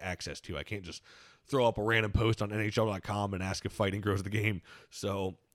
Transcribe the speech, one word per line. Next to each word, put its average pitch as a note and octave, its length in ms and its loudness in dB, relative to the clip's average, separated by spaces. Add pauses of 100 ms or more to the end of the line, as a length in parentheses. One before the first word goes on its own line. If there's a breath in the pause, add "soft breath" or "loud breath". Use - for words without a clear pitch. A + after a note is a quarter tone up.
access E2+ 400 -8
to. - 160 -8
I D2 60 -6
can't G2+ 200 -8
just E2 200 -12 (440 loud breath)
throw B2+ 200 4
up A2 100 2
a G#2+ 60 0
random A2 280 4
post A2+ 300 4
on G#2 100 -4
N G#2 80 -2
H G#2+ 200 0
L A2 80 4
dot G2 160 -4
com G2+ 320 0
and F2+ 80 -2
ask F#2+ 240 -2
if - 40 -6
fighting G2+ 300 0
grows G2 220 2
the G2 80 -8
game. G#2 320 0 (260 loud breath)
So G2 480 -4 (180)